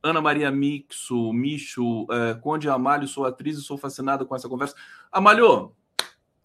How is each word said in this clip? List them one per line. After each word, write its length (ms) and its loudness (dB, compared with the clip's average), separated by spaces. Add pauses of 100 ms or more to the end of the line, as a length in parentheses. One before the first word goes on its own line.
Ana 180 2
Maria 300 2
Mixo, 800 -2
Micho, 760 -2
é, 240 0
Conde 340 -4
Amálio, 400 0
sou 160 -6
atriz 320 -4
e 60 -12
sou 160 -10
fascinada 460 -4
com 120 -8
essa 120 -10
conversa. 260 -6 (360)
Amálio, 640 6 (720)